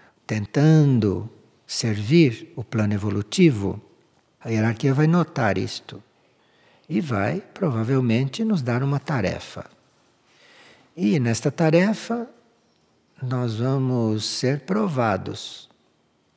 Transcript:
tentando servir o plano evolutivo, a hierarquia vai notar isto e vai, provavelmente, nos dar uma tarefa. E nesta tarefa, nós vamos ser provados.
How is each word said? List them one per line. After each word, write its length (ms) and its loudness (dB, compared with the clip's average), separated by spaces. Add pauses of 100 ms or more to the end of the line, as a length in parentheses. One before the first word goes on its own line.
(280)
tentando 1040 2 (360)
servir 880 0
o 80 -10
plano 300 -2
evolutivo, 880 0 (580)
a 100 -12
hierarquia 440 0
vai 140 2
notar 500 0
isto 460 -8 (840)
e 120 -2
vai, 420 -2 (120)
provavelmente, 920 0
nos 180 0
dar 220 -2
uma 160 -2
tarefa. 680 -6 (1300)
E 220 2
nesta 320 0
tarefa, 800 0 (920)
nós 340 -2
vamos 720 0
ser 340 -2
provados. 1120 -4 (680)